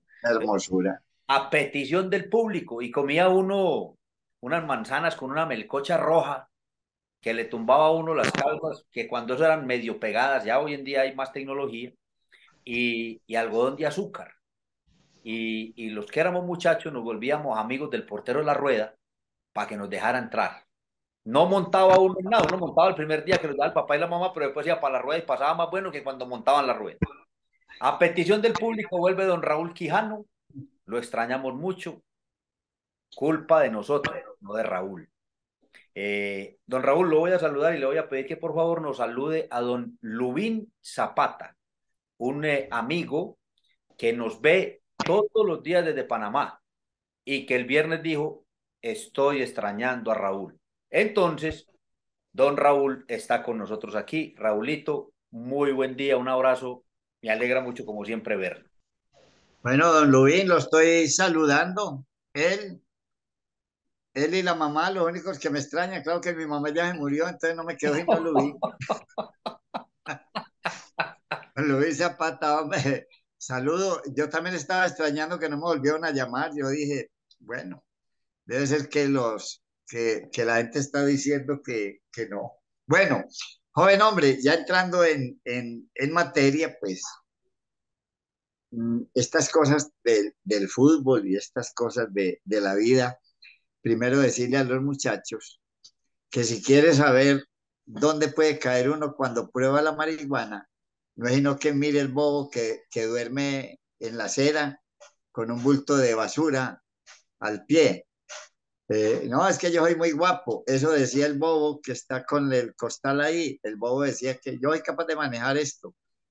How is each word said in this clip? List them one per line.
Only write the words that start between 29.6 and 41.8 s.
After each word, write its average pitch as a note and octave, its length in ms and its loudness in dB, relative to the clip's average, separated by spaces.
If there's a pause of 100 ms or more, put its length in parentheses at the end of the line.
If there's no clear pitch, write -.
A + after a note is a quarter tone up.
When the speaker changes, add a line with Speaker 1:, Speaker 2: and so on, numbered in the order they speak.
Speaker 2:
Quijano, G#3 520 -2 (600)
lo G#2+ 120 -6
extrañamos B2 580 -4
mucho, F3 460 -10 (1120)
culpa D#3 460 2
de B2+ 100 4
nosotros, C#3+ 440 -2 (260)
no G2+ 120 -14
de A2 100 -4
Raúl. F#2 460 -6 (840)
Eh, G2+ 680 -6
don B2+ 180 -4
Raúl, D#3+ 260 2
lo D#3 100 4
voy E3+ 140 2
a F3+ 60 2
saludar D#3 360 0
y D3 40 -6
le C3+ 60 -2
voy C#3 120 0
a D#3 120 -4
pedir C3+ 160 -6
que D#3+ 120 -8
por D#3+ 180 -6
favor E3 260 0
nos C#3 160 -6
salude C3+ 540 -4
a A#2+ 100 -2
don A#2+ 400 -4
Lubín B2 720 -4 (100)
Zapata, - 720 -4 (640)